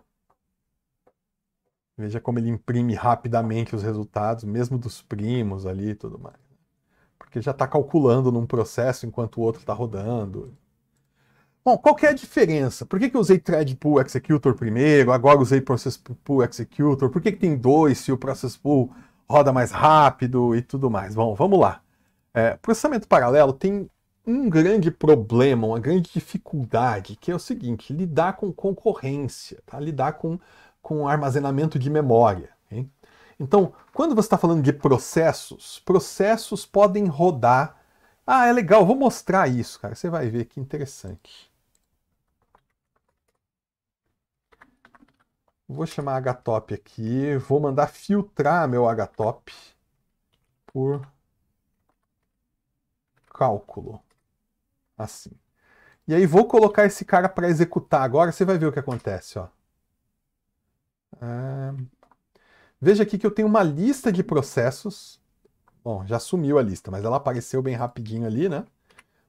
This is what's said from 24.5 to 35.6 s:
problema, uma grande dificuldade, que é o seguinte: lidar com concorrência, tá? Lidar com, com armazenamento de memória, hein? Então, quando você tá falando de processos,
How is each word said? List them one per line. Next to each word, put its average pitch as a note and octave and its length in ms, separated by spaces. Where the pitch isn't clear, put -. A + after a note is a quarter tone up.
problema, B2 760
uma A2+ 140
grande D#3+ 320
dificuldade, A#2 1040
que - 160
é F3+ 40
o E3 40
seguinte: B2 540
lidar E3+ 400
com F#3 200
concorrência, C#3+ 1120
tá? B2+ 140
Lidar D3 340
com, E3+ 240
com D3+ 240
armazenamento C#3+ 720
de C3 100
memória, A#2 600
hein? B2 220
Então, F3 340
quando D4+ 220
você G#3+ 160
tá G3 80
falando E3 240
de C#3 100
processos, - 1080